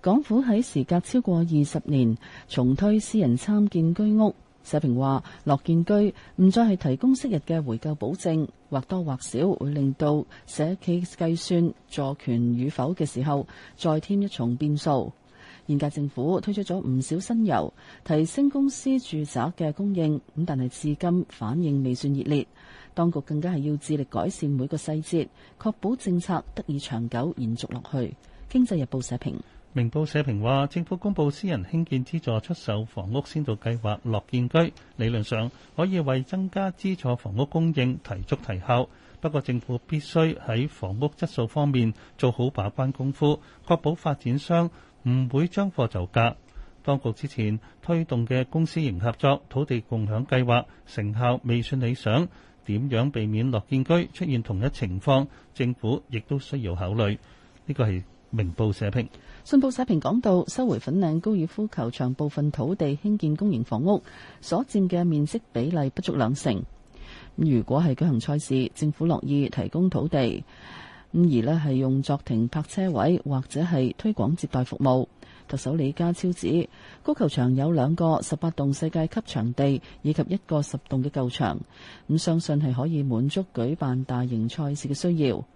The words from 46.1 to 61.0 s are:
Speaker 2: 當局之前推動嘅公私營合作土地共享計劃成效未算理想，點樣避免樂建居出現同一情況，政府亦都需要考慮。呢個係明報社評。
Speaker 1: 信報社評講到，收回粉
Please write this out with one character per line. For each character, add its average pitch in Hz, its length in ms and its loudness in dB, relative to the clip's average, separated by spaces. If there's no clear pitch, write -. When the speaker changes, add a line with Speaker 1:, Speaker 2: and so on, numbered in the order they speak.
Speaker 2:
當 139 180 0
局 113 120 -2
之 - 140 -8
前 110 320 -2
推 170 240 0
動 120 220 -2
嘅 127 180 0
公 160 220 0
私 160 140 -4
營 113 180 -2
合 110 140 0
作 143 360 2
土 139 160 -2
地 123 160 -2
共 110 260 -4
享 107 200 -2
計 127 180 2
劃 120 220 2
成 107 340 -4
效 123 260 2
未 120 180 2
算 131 180 -2
理 120 140 0
想， 127 340 2
點 117 240 0
樣 123 200 2
避 113 160 -2
免 110 240 0
樂 117 160 0
建 131 160 0
居 170 300 2
出 180 140 -6
現 127 160 0
同 101 200 -2
一 131 60 0
情 95 320 -4
況， 135 260 4
政 123 180 0
府 117 380 -2
亦 117 100 -4
都 139 180 -4
需 135 240 -6
要 90 120 -2
考 90 160 -2
慮。 104 260 2
呢 143 100 -4
個 127 120 2
係 92 160 0
明 98 260 -2
報 110 160 2
社 101 200 -2
評。 117 180 -2
Speaker 1:
信 277 160 6
報 262 120 2
社 254 100 -4
評 180 180 2
講 185 200 0
到， 185 260 4
收 254 220 -2
回 127 100 2
粉 156 220 -2